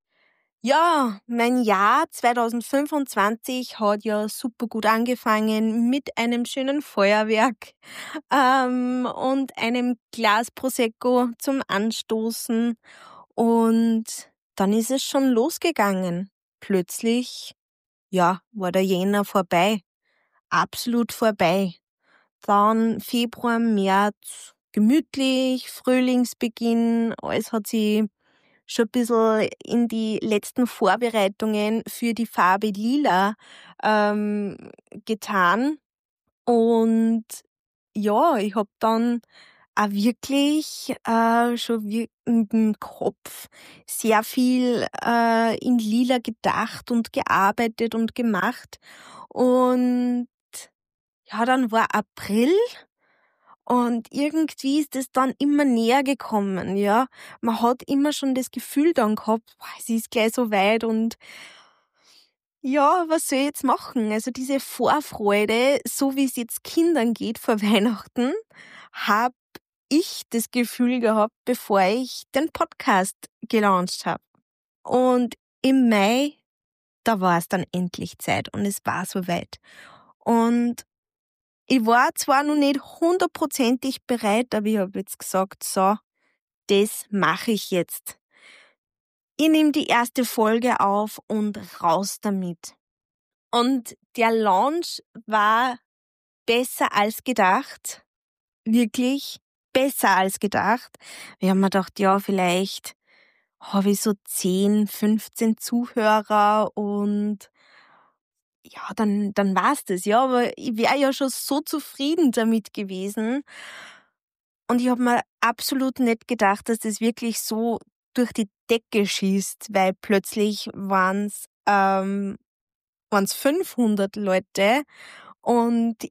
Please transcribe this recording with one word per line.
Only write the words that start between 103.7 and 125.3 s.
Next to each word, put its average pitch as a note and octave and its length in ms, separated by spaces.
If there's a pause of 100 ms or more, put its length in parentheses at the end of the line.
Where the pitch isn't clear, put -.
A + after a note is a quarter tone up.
ich G3+ 140
so G#3+ 140 (100)
zehn, G3+ 640
fünfzehn A3 720
Zuhörer G#3+ 1160
und G#3 800 (1120)
ja, - 180 (140)
dann, G#3 360
dann G3+ 220
war's A3 300
das, F3+ 200
ja. A3 200
Aber B3 340
ich A#3 180
wär A#3 200
ja C4+ 160
schon C4+ 180
so - 300
zufrieden D4+ 720
damit A3+ 420
gewesen. G#3+ 680 (1200)
Und A#3+ 120
ich B3 80
hab B3 100
mir A#3+ 240 (180)
absolut C4 600
nicht A#3 260
gedacht, G#3+ 420
dass A3+ 120
das G#3+ 200
wirklich A3+ 400
so A3+ 380 (340)
durch A#3+ 200
die A3 180 (180)
Decke A3+ 380
schießt, - 640
weil F#3+ 240
plötzlich G#3 800
waren's, G3 680 (220)
ähm, G3 720 (720)
waren's G3 260
fünfhundert A#3 800
Leute G3+ 640 (600)